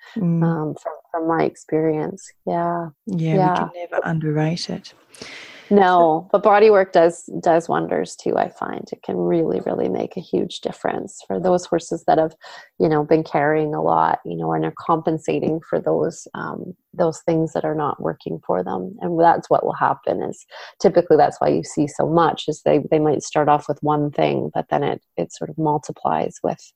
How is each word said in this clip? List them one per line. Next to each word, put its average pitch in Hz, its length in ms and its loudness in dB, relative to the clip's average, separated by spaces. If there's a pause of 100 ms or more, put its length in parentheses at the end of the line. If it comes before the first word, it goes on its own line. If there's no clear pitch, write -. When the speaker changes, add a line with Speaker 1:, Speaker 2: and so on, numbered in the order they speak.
(180)
Speaker 1:
Mm. 170 260 0
Speaker 2:
um, 156 380 -2
from, 165 120 -10 (180)
from 165 160 -4
my 165 160 0
experience. 156 840 -4 (180)
Yeah. 170 440 -4 (160)
Speaker 1:
Yeah, 160 300 -2
Speaker 2:
Yeah. 185 180 4
Speaker 1:
we 175 60 0
can 170 100 -4 (220)
never - 140 -4
underrate 156 640 -2
it. 185 240 -12 (760)
Speaker 2:
No, 180 640 6
but 196 100 4
body 208 260 8
work 190 220 6
does, 170 380 4 (100)
does 170 300 2
wonders - 480 -2
too, - 180 0
I 50 140 4
find. - 420 -10
It - 120 -16
can 190 120 -4
really, 175 460 0
really - 260 -2
make - 300 -4
a 180 40 -10
huge - 380 -4
difference - 680 -6
for 190 140 -4
those 180 260 0
horses 170 420 -4
that 160 100 4
have, 160 180 0 (420)
you 180 120 2
know, 151 160 2
been 160 180 2
carrying 151 500 0
a 156 80 -4
lot, 160 440 2
you 170 100 -8
know, 165 160 -4
and 160 140 0
are 160 120 -4
compensating 160 920 -2
for 165 100 0
those, 156 540 -2
um, 180 420 -10 (180)
those 165 280 -2
things 160 320 -2
that 165 100 -4
are 156 120 -2
not 151 260 -6
working - 440 -8
for 180 200 -2
them. 185 340 -8
And 175 180 -4
that's 165 320 2
what 151 140 2
will - 120 -2
happen - 480 -2
is - 220 -10 (360)
typically 175 340 4
that's 143 240 2
why - 100 0
you 147 140 0
see 151 240 -4
so 143 220 -4
much 160 400 0
is 151 160 -6
they, 151 140 4 (120)
they 156 80 2
might 151 240 0
start 151 240 -2
off 147 220 2
with 147 120 -4
one 147 300 0
thing, 147 420 -2
but 160 160 -4
then 143 140 0
it, - 180 -4 (140)
it 170 160 -6
sort 160 180 -10
of 156 80 -16
multiplies 156 840 -2
with 170 160 -4 (160)